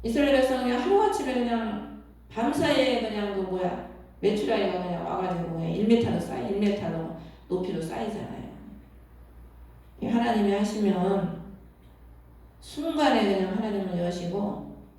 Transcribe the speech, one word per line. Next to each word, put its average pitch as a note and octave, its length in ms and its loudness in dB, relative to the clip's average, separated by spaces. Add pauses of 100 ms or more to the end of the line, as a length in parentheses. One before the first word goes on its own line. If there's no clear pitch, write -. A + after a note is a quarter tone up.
이스라엘 C#4 300 2
백성이 B3+ 400 2
하루아침에 C#4+ 640 2
그냥 A3+ 680 -2 (300)
밤사이에 C4 760 2
그냥 G#3 260 -2
그 F#3+ 80 -2
뭐야, F3+ 460 -2 (320)
메추라기가 G3 640 2
그냥 F3 240 -4
와가지고 E3+ 480 -2
그냥 E3 160 -2
일 G3 160 2
미터로 A#3 320 4
쌓이-, - 300 -6
일 G3+ 100 -2
미터로 E3 580 -2 (320)
높이로 F3+ 320 -2
쌓이잖아요. G#3 600 -6 (1600)
하나님이 A3 500 2
하시면 G3 920 0 (1160)
순간에 C4+ 760 2
그냥 F#3+ 200 0
하나님은 G3 420 -2
여시고 F3 760 -4 (220)